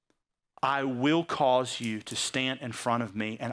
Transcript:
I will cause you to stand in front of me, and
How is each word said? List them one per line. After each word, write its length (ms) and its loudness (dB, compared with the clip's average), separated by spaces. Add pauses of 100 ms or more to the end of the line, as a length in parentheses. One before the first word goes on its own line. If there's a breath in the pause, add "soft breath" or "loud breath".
(600)
I 240 2
will 400 2
cause 560 2
you 220 -4
to 120 -10
stand 460 -2
in 100 -8
front 320 0
of 100 -6
me, 280 -4
and 120 -4